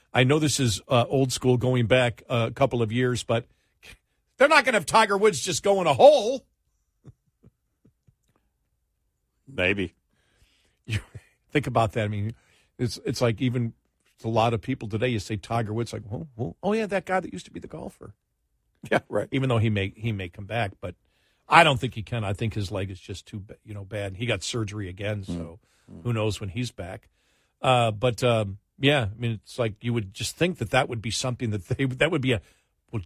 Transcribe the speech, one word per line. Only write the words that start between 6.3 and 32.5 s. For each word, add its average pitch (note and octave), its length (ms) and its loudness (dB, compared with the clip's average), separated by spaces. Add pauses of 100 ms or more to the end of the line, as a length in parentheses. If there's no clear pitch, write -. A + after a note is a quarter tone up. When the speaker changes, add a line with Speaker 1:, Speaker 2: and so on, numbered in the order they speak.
Speaker 2:
Maybe. G2 460 -2 (920)
Speaker 1:
You A2 140 -4 (260)
<laughs> - 260 -20
think C#3+ 160 0
about A2+ 260 2
that. A2 120 0
I - 20 -2
mean, G#2+ 260 -4 (440)
it's, B2 280 -4
it's C3+ 160 -2
like A#2 200 2
even A#2+ 320 -2 (500)
a A2+ 40 -4
lot A#2 260 2
of A2 80 -2
people C3 260 -6
today, A2+ 220 -2
you A2+ 100 -2
say G#2 180 -6
Tiger A2+ 360 -4
Woods, A#2 200 -6
like, G#2+ 160 -10
"Well, D3 260 -10
well, C3+ 260 -8
oh G3+ 120 -2
yeah, A3 140 -2
that F#3+ 180 -2
guy F#3 140 0
that - 140 -8
used F3+ 120 -12
to - 60 -20
be F3 80 -14
the - 80 -14
golfer." - 460 -14 (760)
Speaker 2:
Yeah, - 100 2 (100)
right. G#2 220 -2
Speaker 1:
Even C3+ 180 0
though A#2 80 2
he A2 120 2
may, G2 260 -2
he A2 160 -6
may F#2+ 180 -8
come G2+ 160 -16
back, G#2 340 -4
but F2+ 160 -12 (520)
I E3 160 8
don't C#3 160 2
think B2 160 -6
he G#2 80 -8
can. A#2 200 -6
I G2+ 100 -4
think A2 200 -6
his G2+ 180 -6
leg G2 200 -6
is F#2+ 80 -16
just - 260 -16
too A2 140 -14
ba-, G2+ 240 -18
you G#2+ 100 -16
know, G2+ 100 -14
bad. G2 340 -8
He A#2 80 -6
got G#2+ 180 -2
surgery G#2 460 -6
again, G2+ 340 -6
so E2+ 360 -10 (320)
Speaker 2:
Mm. G2 80 -18
Mm. D#2+ 40 -18
Speaker 1:
who A#2+ 100 -2
knows G#2+ 260 -2
when G2 100 -8
he's A#2 220 -6
back. F#2 380 -14 (540)
Uh, B2 280 4
but, A2 320 -2
um, A2 360 0 (200)
yeah, C3+ 320 2
I A2 80 -14
mean, A#2 120 -2 (120)
it's - 140 -20
like A2+ 260 -2
you A#2+ 80 -2
would A2 220 -4
just - 240 -8
think F3 220 0
that G#2+ 100 -6
that C3 180 2
would A#2 140 -8
be A2+ 100 -6
something B2 380 -4
that G#2 180 -6
they, C#3 180 -2
that C3 260 0
would D3+ 100 -2
be B2+ 120 2
a, - 80 -4 (500)